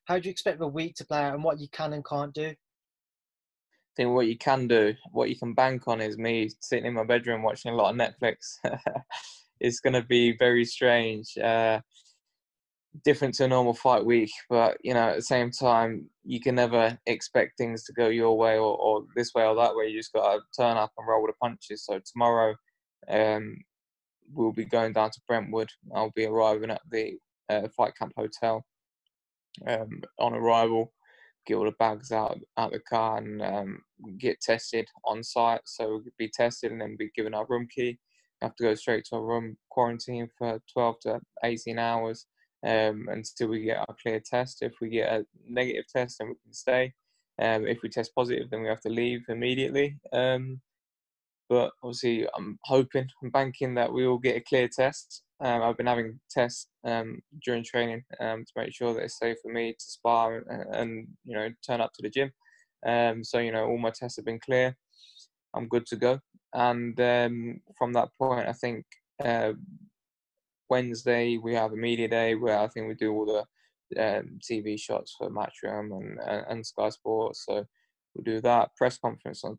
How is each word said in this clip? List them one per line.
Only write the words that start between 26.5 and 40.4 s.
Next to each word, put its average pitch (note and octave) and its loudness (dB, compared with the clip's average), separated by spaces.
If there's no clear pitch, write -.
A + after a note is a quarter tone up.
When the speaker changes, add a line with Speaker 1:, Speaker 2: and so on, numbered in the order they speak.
Speaker 2:
at - -6
the, A2 -4
uh, G#2+ 0
Fight A2 0
Camp - -6
Hotel, A2 -2
um, A2+ -4
on A#2 0
arrival. A2+ 4
Get G#2+ 0
all G#2 0
the G#2+ 2
bags A2+ 0
out, A2 -2
out A2+ 0
the G#2+ -6
car A2+ 0
and, G#2+ -8
um, G2 -4
get B2+ 0
tested A2+ -2
on A2+ -2
site. A#2 2
So - -6
we'll A2 -4
be A2 -4
tested A#2+ 0
and A2+ -8
then G#2+ -8
be G#2+ -8
given A2 -4
our G#2+ -4
room A#2+ -2
key. A#2+ -4
We A#2+ -2
have A2+ -10
to - -4
go A2 4
straight A2+ -2
to A#2 -8
a A2+ -4
room, A2+ -4
quarantine A#2 -2
for A2+ -4